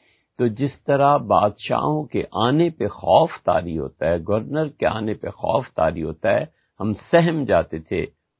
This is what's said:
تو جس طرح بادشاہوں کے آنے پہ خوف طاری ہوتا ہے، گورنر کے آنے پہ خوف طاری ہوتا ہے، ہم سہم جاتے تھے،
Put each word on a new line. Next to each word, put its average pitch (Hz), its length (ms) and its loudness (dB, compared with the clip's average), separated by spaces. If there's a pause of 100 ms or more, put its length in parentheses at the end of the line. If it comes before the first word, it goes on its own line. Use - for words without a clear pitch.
(380)
تو 123 100 2
جس 127 360 -4
طرح 139 340 4
بادشاہوں 117 840 0
کے 110 280 -4
آنے 139 380 2
پہ 120 180 -6
خوف 123 440 2 (120)
طاری 87 340 0
ہوتا 73 320 -4
ہے، 87 100 2
گورنر 113 480 -2
کے 139 200 -4
آنے 110 260 -2
پہ - 160 -10
خوف - 460 -4
طاری 80 280 0
ہوتا 80 300 -2
ہے، - 300 -4 (160)
ہم 104 140 -2
سہم 165 500 0
جاتے 85 360 0
تھے، 82 220 -6 (380)